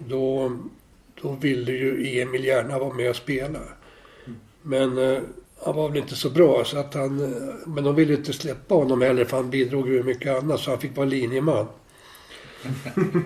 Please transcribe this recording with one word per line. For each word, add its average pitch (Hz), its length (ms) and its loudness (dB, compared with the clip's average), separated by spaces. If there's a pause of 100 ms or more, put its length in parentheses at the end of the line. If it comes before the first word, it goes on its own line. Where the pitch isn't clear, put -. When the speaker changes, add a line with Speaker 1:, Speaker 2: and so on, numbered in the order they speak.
Speaker 1:
då, 131 440 0 (720)
då 139 180 -6
ville 127 320 0
ju 135 480 -2
Emil 127 240 -2
gärna 131 340 0
vara 131 160 -4
med 123 160 0
och 120 60 -2
spela. 143 440 -6 (680)
Speaker 2:
Mm. 117 120 -14 (240)
Speaker 1:
Men, 131 360 0
eh, 131 200 2 (460)
han 151 120 -2
var 156 120 0
väl 147 100 -2
inte 131 160 -6
så 127 160 -4
bra, 131 340 6
så - 140 -4
att 143 160 -6
han, 139 260 -2
eh, 139 80 0 (380)
men 143 180 -4
de 143 100 4
ville 147 200 6
inte 143 180 -2
släppa 143 420 -4
honom 131 280 4
heller, 127 220 4
för 131 120 0
han 127 140 -2
bidrog 131 380 0
ju 131 140 4
mycket 131 340 0
annat, 135 240 0
så - 100 -4
han 123 100 -2
fick - 160 -8
vara 139 100 0
linjeman. 131 600 0 (1000)
<laughs> 135 300 -8 (320)